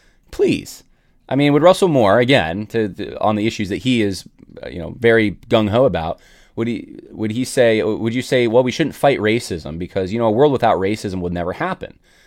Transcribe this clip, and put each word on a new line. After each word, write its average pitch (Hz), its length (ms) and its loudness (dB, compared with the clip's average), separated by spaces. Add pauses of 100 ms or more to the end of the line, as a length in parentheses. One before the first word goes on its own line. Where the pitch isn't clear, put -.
(320)
Please. - 520 -4 (440)
I 135 80 -4
mean, 143 180 2
would 147 100 4
Russell 185 240 6
Moore, 120 320 4
again, 107 480 0
to, 110 220 -2
to, - 300 -12
on 107 160 2
the 107 120 0
issues 107 220 -4
that 98 80 -4
he 123 240 0
is, 98 260 -4 (360)
uh, - 60 -12
you 73 100 -12
know, 80 200 -10
very 113 320 4 (180)
gung-ho 113 360 2
about, 85 340 -2 (360)
would 117 120 -4
he, - 320 -8 (120)
would 107 200 -6
he 123 140 -4
say, 113 380 2
would 110 300 -2
you 127 80 -4
say, 123 260 0
"Well, 120 160 4
we 127 80 -2
shouldn't - 240 -2
fight 143 240 2
racism 98 580 -2
because, 92 360 -6
you 117 60 -2
know, 117 80 0
a 107 40 2
world 139 200 4
without 110 260 2
racism 95 440 -4
would 87 120 -6
never 87 200 -4
happen"? - 460 -10 (280)